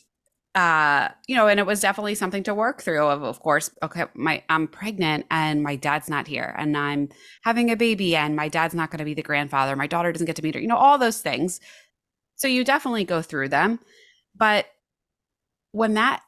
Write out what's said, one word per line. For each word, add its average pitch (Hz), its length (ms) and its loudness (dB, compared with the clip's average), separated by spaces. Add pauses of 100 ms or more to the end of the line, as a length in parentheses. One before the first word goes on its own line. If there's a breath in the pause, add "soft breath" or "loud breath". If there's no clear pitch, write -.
(540)
uh, 156 540 4 (200)
you 254 80 -4
know, 220 100 6
and 208 140 6
it 196 60 0
was 202 140 0
definitely 208 360 0
something 196 260 -2
to 208 120 -4
work 226 280 -2
through 151 240 2
of, 143 160 0
of 123 180 -6
course, 151 300 2 (120)
okay, 160 220 -4 (100)
my, 151 340 -2
I'm 160 200 2
pregnant 185 640 -4
and 156 320 0
my 143 140 -4
dad's 151 320 -2
not 143 180 -4
here 135 320 -8
and 151 180 -2
I'm 143 320 -2 (360 loud breath)
having 233 260 0
a 233 60 0
baby 202 400 0
and 151 200 0
my 151 120 -2
dad's 165 260 -2
not 160 160 -4
gonna 156 140 -8
be 151 100 -6
the 151 80 -6
grandfather. 143 540 -2
My 139 100 -2
daughter 170 260 0
doesn't 165 140 -4
get 160 100 -6
to 156 60 -8
meet 156 120 -4
her, - 60 -8
you - 60 -4
know, 233 100 2
all 277 220 6
those 233 220 0
things. 151 400 -4 (760 loud breath)
So 269 120 -2
you 254 160 2
definitely 254 400 0
go 165 180 -2
through 139 280 -4
them. 190 280 2 (560 soft breath)
But 214 320 2 (1040)
when 214 220 0
that 233 340 0